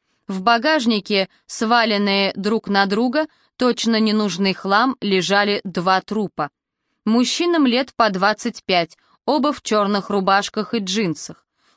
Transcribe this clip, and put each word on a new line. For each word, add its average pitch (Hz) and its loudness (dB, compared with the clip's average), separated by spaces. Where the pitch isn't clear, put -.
В 190 -6
багажнике, 226 0
сваленные 202 0
друг 208 -2
на 196 2
друга, 247 0
точно 226 0
ненужный 208 0
хлам, 214 0
лежали 202 0
два 185 0
трупа. 190 -6
Мужчинам 269 2
лет 247 0
по 220 2
двадцать 202 -2
пять, 175 0
оба 285 0
в - -8
чёрных 208 0
рубашках 196 -2
и 233 0
джинсах. 185 -6